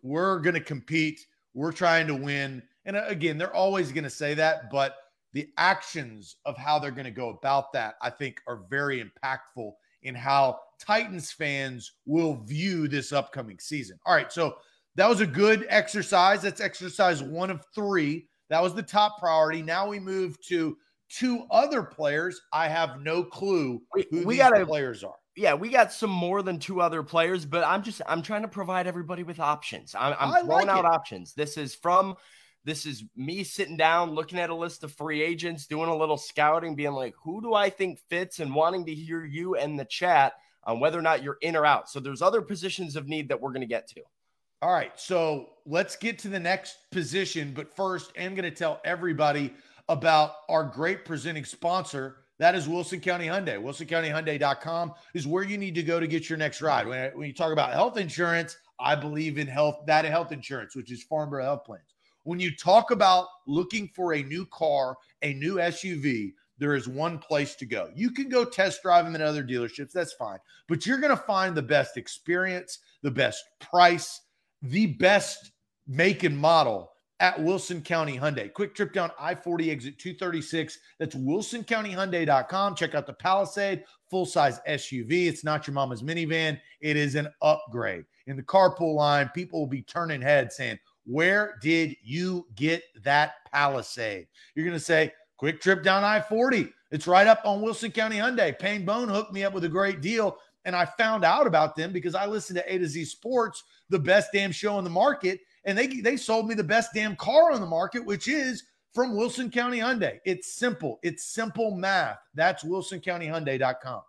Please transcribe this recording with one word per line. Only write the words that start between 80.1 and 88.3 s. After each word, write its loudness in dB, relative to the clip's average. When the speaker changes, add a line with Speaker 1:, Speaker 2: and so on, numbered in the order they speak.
Speaker 1:
thirty-six. -6
That's -6
Wilson -2
County -4
Hyundai -2
dot 4
com. -2
Check -4
out -2
the -14
Palisade, 0
full-size 2
S -6
U -6
V. 2
It's -6
not -2
your -8
mama's -2
minivan. -2
It 0
is 0
an -2
upgrade. 0
In -8